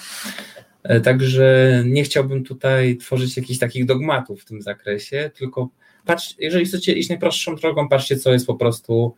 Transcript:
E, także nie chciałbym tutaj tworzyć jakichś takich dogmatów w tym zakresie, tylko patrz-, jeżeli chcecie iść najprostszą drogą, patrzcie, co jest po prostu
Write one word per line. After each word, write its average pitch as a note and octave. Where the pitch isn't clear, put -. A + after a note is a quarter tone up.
E, A#2
także C3
nie C#3
chciałbym C3+
tutaj C3
tworzyć B2+
jakichś B2+
takich B2
dogmatów C3
w -
tym G#2+
zakresie, G#2
tylko B2+
patrz-, -
jeżeli F3
chcecie F#3
iść -
najprostszą E3+
drogą, D3+
patrzcie, C3+
co C3
jest B2
po A#2+
prostu A#2